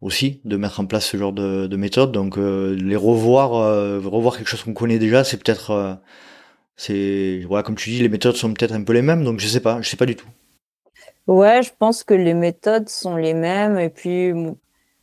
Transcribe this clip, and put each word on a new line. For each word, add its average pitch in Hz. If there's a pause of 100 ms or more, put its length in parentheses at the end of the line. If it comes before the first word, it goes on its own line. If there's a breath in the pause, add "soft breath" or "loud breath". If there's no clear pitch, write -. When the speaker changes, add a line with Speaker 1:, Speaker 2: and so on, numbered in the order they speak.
Speaker 1:
aussi, 135
de 104
mettre 101
en 98
place 107
ce -
genre 98
de, 98
de 95
méthode. 123
Donc, 98
euh, 98
les 95
revoir, 117
euh, 104
revoir 113
quelque 113
chose -
qu'on 113
connaît 113
déjà, 113
c'est 131
peut-être, -
euh, 101 (840 soft breath)
c'est, 98
voilà, 101
comme 110
tu 110
dis, 120
les 120
méthodes 120
sont 110
peut-être 110
un 107
peu 110
les 120
mêmes, 160
donc 113
je 104
sais 120
pas, 117
je -
sais -
pas 123
du 120
tout. - (960 soft breath)
Speaker 2:
Ouais, 202
je 247
pense 226
que 214
les 175
méthodes 208
sont -
les 160
mêmes, 190
et 165
puis, 180
m-, 170 (480)